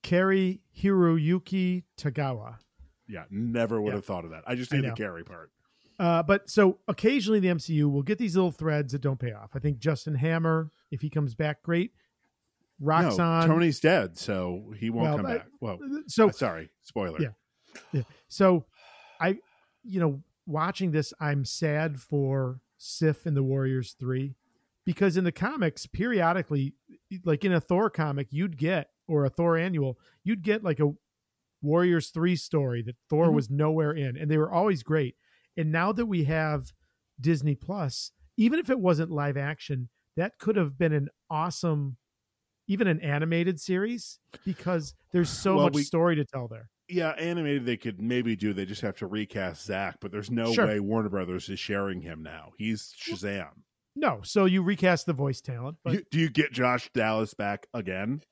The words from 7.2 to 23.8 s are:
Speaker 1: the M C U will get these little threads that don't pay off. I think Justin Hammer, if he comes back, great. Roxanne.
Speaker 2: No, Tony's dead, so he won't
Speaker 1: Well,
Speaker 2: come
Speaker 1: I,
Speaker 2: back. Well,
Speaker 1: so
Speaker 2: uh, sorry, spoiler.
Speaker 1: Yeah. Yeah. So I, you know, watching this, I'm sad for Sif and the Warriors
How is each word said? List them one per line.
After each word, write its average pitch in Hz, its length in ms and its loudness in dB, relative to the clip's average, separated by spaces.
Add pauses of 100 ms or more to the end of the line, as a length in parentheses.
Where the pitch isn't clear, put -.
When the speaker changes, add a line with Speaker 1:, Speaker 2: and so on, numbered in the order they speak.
Speaker 1:
the 185 80 2
M 175 100 2
C 165 160 -6
U 147 140 4
will 139 160 0
get 208 140 0
these 196 180 0
little 185 160 4
threads 147 400 -2
that 139 80 -4
don't 135 180 -2
pay 120 140 -6
off. 104 240 -14
I - 20 -6
think 131 220 -2
Justin 151 340 -2
Hammer, 160 560 0 (220)
if 135 80 -6
he 151 100 -4
comes 139 240 -2
back, 151 300 -4
great. 170 260 0 (920)
Roxanne. 165 680 4
Speaker 2:
No, 160 60 6
Tony's 165 260 4
dead, 151 360 4
so 92 600 -4
he 113 140 -4
won't 117 180 2
Speaker 1:
Well, 151 80 0
Speaker 2:
come - 100 -2
Speaker 1:
I, 240 120 -2
Speaker 2:
back. - 80 -10 (140)
Well, 117 180 -6 (280)
Speaker 1:
so 214 220 4
Speaker 2:
uh, - 40 2
sorry, 82 380 -4 (120)
spoiler. 90 380 -6
Speaker 1:
Yeah. 143 80 -2 (640)
Yeah. 135 100 0 (260)
So 185 380 4 (540)
I, 185 180 0 (440)
you 190 180 -6
know, 147 220 0 (240)
watching 170 460 -2
this, 151 280 0
I'm 143 240 0
sad 151 560 -2
for 135 600 -2 (160)
Sif - 500 -2
and 147 100 0
the 139 60 2
Warriors 131 560 0